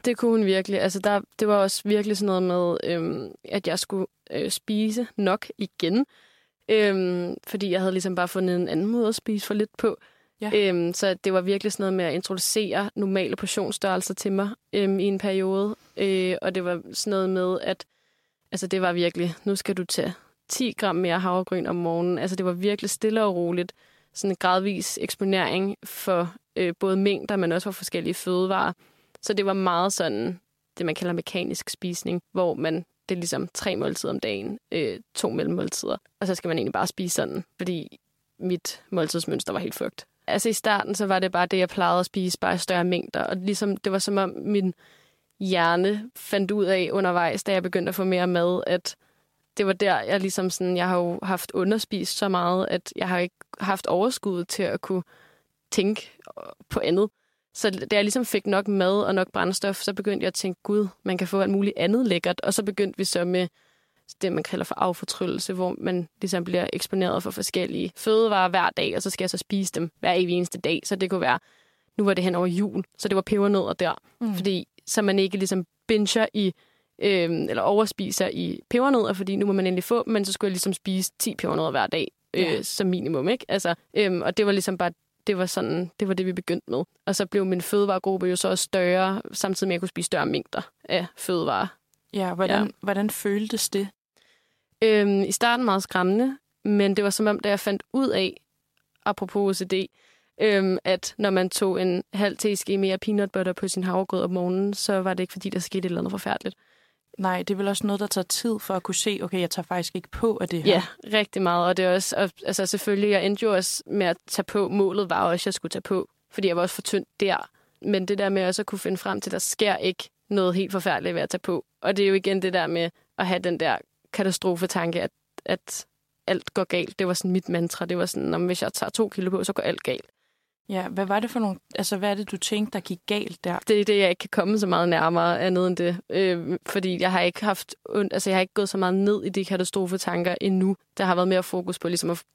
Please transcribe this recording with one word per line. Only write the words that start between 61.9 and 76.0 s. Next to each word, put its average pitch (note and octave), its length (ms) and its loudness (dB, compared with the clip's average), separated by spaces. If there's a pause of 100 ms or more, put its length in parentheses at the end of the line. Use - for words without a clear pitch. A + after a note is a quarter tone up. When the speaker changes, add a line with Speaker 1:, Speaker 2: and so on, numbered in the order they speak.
Speaker 1:
lækkert." F3+ 340 0
Og G3 140 0
så A3 80 0
begyndte G3 360 -2
vi G3 60 0
så F3 200 0
med F3+ 240 2 (720)
det, F#3 100 0
man - 100 0
kalder F3+ 220 -4
for - 100 -2
affortryllelse, - 800 -2
hvor F3+ 260 -2
man F3+ 300 -2 (120)
ligesom F3+ 240 -2
bliver F3+ 280 -2
eksponeret F#3 500 0
for F#3+ 80 -6
forskellige - 640 -4
fødevarer G#3+ 520 4
hver F3+ 220 6
dag, - 260 -2
og F3+ 60 -2
så - 80 -2
skal - 140 -4
jeg F3+ 60 -2
så F#3 80 -4
spise G3 340 -2
dem D#3+ 180 -2 (100)
hver - 120 2
evig F3+ 220 2
eneste F3+ 240 -2
dag. E3+ 260 0
Så G3+ 120 -2
det F#3 140 -2
kunne F#3 100 0
være, B2+ 180 2 (600)
nu G#3 60 2
var G3 100 4
det F#3 100 2
hen F3+ 100 2
over F3 120 2
jul, F#3+ 380 0 (140)
så G#3 100 -4
det F#3+ 80 2
var F#3+ 60 2
pebernødder G3+ 500 2
der. E3+ 220 0 (260)
Speaker 2:
Mm. A3 140 -2
Speaker 1:
Fordi F#3 340 -2 (180)
så - 160 0
man G3 160 4
ikke F#3+ 180 2
ligesom F#3+ 300 0 (200)
binger G#3+ 480 4